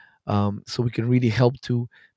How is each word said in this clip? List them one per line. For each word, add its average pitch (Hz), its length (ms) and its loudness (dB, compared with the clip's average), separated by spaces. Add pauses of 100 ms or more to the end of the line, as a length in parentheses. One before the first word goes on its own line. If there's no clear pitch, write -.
(280)
Um, 101 400 0
so - 160 -4
we 120 80 -2
can 113 160 -4
really 123 220 4
help 123 320 2
to 120 260 -4 (300)